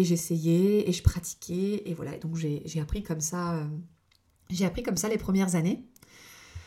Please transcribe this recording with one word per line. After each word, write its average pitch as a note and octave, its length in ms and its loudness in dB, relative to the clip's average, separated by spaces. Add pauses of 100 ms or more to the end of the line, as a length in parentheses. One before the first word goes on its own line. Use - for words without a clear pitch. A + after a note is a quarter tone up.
et - 20 8
j'essayais E3+ 840 4
et F3+ 40 2
je F3 100 -2
pratiquais. F#3+ 840 -4
Et F3+ 80 -6
voilà, C#3+ 240 -6
donc E3 200 -6
j'ai, D3+ 280 -2
j'ai D#3+ 160 -4
appris G3+ 220 -4
comme D#3+ 180 -4
ça, E3+ 360 -2
euh... D3+ 80 -4 (840)
j'ai F#3+ 160 0
appris F#3 180 -2
comme G#3 140 -2
ça G#3+ 140 -2
les A3 80 2
premières F#3+ 380 2
années. E3+ 280 0 (840)